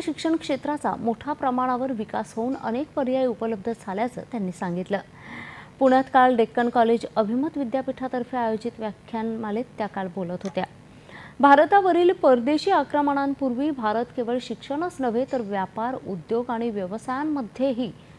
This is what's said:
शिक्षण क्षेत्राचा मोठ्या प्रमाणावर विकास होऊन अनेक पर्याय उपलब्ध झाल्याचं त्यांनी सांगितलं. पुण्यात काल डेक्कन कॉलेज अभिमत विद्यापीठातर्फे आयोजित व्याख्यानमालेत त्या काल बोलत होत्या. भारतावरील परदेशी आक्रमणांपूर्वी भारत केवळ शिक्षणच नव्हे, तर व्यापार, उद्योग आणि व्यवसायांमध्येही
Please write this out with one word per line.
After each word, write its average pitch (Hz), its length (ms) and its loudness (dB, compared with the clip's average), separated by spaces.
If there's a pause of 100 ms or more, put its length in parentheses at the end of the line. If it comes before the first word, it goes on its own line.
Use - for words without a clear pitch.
शिक्षण 320 320 -2
क्षेत्राचा 285 600 -2
मोठ्या 226 360 -4
प्रमाणावर 254 600 0
विकास 214 440 -6
होऊन 247 260 -2
अनेक 240 240 -4 (100)
पर्याय 262 300 0
उपलब्ध 226 460 -4 (140)
झाल्याचं 214 340 -4 (100)
त्यांनी 196 220 -4
सांगितलं. 185 460 -4 (800)
पुण्यात 262 260 6 (100)
काल 254 220 6
डेक्कन 233 320 2
कॉलेज 233 380 2 (100)
अभिमत 240 420 0
विद्यापीठातर्फे 262 760 -4
आयोजित 226 420 -2
व्याख्यानमालेत 220 840 -6 (140)
त्या 214 80 -2
काल 196 300 -6
बोलत 180 260 -6
होत्या. 190 220 -4 (760)
भारतावरील 349 720 8
परदेशी 294 580 4
आक्रमणांपूर्वी 277 1000 0
भारत 233 340 0 (120)
केवळ 240 260 -2
शिक्षणच 302 580 -6
नव्हे, 247 320 0
तर 262 80 -2
व्यापार, 202 540 -4 (120)
उद्योग 202 420 -4
आणि 233 220 -2
व्यवसायांमध्येही 247 1200 -4 (280)